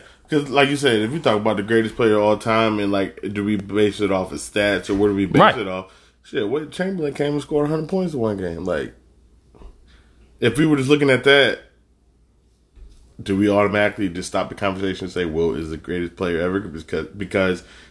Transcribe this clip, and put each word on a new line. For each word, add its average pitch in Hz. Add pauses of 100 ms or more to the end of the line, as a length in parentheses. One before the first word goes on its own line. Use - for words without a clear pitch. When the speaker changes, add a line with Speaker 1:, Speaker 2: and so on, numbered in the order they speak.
(280)
Speaker 1:
'cause 143
like 139
you 143
said, 123
if 110
we 165
talk 120
about 107
the 104
greatest 110
player 110
of 104
all 107
time 110
and, 101
like, 98 (140)
do 101
we 104
base 98
it 101
off 95
of 73
stats 101
or 104
what 101
do 101
we 98
base 87
Speaker 2:
Right. 185
Speaker 1:
it 104
off? 92 (360)
Shit, 113
Wilt 147
Chamberlain 180
came 147
and 147
scored 147
a 147
hundred 156
points 185
in 131
one 110
game. 87
Like, 76 (1500)
if 117
we 156
were 151
just 131
looking 143
at 123
that, 139 (1600)
do 98
we 101
automatically 104
just 87
stop 95
the 98
conversation 95
and 90
say 90
Wilt 80
is 80
the 80
greatest 85
player 87
ever 92
because, 80
because 95 (280)